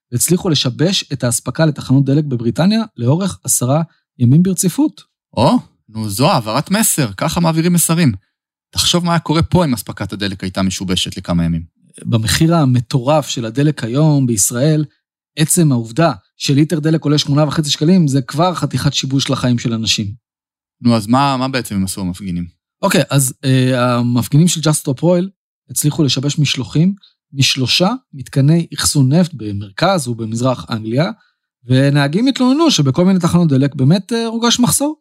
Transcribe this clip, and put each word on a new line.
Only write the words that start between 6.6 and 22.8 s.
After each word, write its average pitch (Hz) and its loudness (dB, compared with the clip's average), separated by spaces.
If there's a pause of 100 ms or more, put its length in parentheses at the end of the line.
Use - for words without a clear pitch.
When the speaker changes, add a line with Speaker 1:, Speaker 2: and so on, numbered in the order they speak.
Speaker 2:
מסר, 185 0
ככה 160 -2
מעבירים 165 0
מסרים. 165 2 (640)
תחשוב - 0
מה 170 0
היה 165 2
קורה 156 0
פה 175 2
אם 135 0
אספקת 107 -8
הדלק 98 -6
הייתה 95 -4
משובשת 95 -4
לכמה 87 -2
ימים. 82 -2 (420)
Speaker 1:
במחיר 117 0
המטורף 135 0
של 120 -6
הדלק 143 -2
היום 139 2
בישראל, 131 0 (520)
עצם 156 2
העובדה 117 0 (240)
שליטר 151 0
דלק 156 0
עולה 147 2
שמונה 147 0
וחצי 147 -2
שקלים, 165 2
זה 135 0
כבר 165 -2
חתיכת 131 -2
שיבוש 135 -2
לחיים 123 0
של 117 -4
אנשים. 107 -4 (680)
Speaker 2:
נו, 120 2
אז 104 -2
מה, 135 2
מה 127 -2
בעצם 123 -4
הם 95 0
עשו 95 -6
המפגינים? 90 -6 (360)